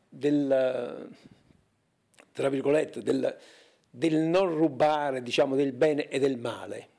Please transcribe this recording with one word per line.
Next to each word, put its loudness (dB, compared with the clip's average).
del, 0
tra -2
virgolette, 0
del, 0
del 0
non 2
rubare, 0
diciamo, 0
del 2
bene 0
e -4
del 0
male? -10